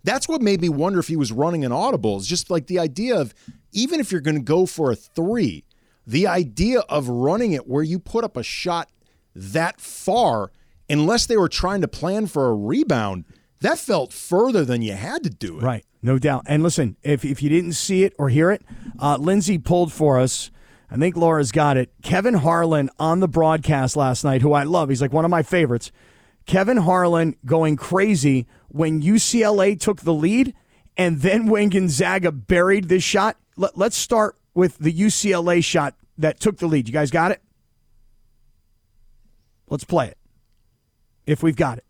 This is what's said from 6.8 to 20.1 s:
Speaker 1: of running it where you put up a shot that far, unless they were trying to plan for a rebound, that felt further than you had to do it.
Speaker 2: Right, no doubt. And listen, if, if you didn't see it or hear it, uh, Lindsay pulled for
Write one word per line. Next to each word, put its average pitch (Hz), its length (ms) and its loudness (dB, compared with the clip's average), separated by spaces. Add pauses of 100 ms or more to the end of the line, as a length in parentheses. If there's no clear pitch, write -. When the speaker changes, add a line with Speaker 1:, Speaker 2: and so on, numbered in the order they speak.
Speaker 1:
of 139 200 -2
running 160 440 0
it 135 140 -6
where 135 160 -2
you 160 160 -4
put 226 260 -4
up 214 120 -8
a 123 60 -8
shot 170 460 -6 (460)
that 110 460 -4
far, 170 680 -2 (400)
unless 156 360 2
they 233 100 0
were 180 120 2
trying 190 320 -4
to 160 80 0
plan 202 380 -4
for 143 220 0
a 117 60 2
rebound, 110 720 -2 (360)
that 233 180 -2
felt 160 340 -2
further 202 520 0
than 120 180 -2
you 107 100 -4
had 160 320 -8
to 165 60 -2
do 85 280 -12
it. - 40 -6
Speaker 2:
Right, 120 220 -4 (180)
no 131 160 2
doubt. 135 280 -2
And 151 160 0
listen, 156 400 -2
if, 143 220 -2
if 139 180 -4
you 147 60 0
didn't 170 240 0
see 185 320 0
it 196 140 -2
or 143 100 0
hear 151 220 4
it, 208 120 -2 (380)
uh, 143 160 0
Lindsay 180 420 0
pulled 170 340 0
for 143 280 2